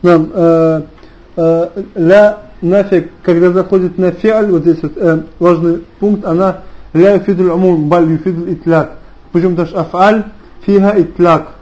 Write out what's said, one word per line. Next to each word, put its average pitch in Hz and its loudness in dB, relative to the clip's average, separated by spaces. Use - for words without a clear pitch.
Нам, 165 2
э, 165 0
э, 170 -2
ля 202 4
нафи, 180 0
когда 175 2
заходит 185 -2
на 180 0
фиаль, 214 -2
вот 165 0
здесь 160 0
вот, 147 -8
э, 160 0
важный 170 0
пункт, 202 -2
она 185 -2
ля 190 4
юфидуль 185 0
умум, 170 0
баль 165 2
юфидуль 170 -4
итляк. 165 -2
Почему? 180 0
Потому 170 -2
что 185 -8
аф'аль 196 0
фиха 202 2
итляк 165 0